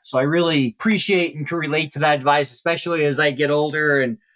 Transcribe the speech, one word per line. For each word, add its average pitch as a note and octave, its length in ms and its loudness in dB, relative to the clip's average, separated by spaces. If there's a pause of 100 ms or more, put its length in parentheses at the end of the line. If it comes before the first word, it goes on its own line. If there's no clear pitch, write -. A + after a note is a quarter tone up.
So - 140 -4
I C3 40 4
really D3+ 560 0
appreciate F#3 560 0
and D3 140 -8
can E3+ 100 -4
relate D#3 340 -4
to D3 80 -10
that D3+ 180 2
advice, C#3+ 340 0
especially E3+ 520 -2
as C#3+ 140 0
I D3+ 140 2
get C#3+ 180 0
older D3+ 500 0
and A#2+ 180 -2 (180)